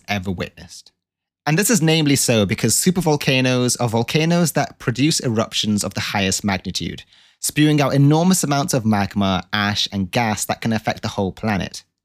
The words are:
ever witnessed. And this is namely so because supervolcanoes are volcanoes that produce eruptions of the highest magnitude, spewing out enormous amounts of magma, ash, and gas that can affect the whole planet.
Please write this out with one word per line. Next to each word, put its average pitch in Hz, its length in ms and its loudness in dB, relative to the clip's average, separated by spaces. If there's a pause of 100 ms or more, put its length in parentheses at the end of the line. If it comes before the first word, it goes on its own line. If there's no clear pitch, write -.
ever 101 220 -4
witnessed. - 640 -10 (560)
And 156 100 4
this 185 140 2
is 180 100 4
namely 156 340 4
so 113 300 2
because 110 300 0
supervolcanoes 131 1040 2
are 120 80 0
volcanoes 160 640 0
that - 260 -4
produce 131 420 -2
eruptions 107 640 -2
of - 120 -6
the 113 60 -6
highest 95 420 -2
magnitude, 92 600 -6 (360)
spewing 151 420 2
out 135 140 0
enormous 156 480 4
amounts 143 320 -2
of 113 100 -2
magma, 101 680 0
ash, 104 400 -2
and 95 200 -4
gas 113 340 -2
that - 160 -6
can 117 100 -2
affect - 300 -4
the 107 60 -6
whole 98 240 -4
planet. - 520 -6 (220)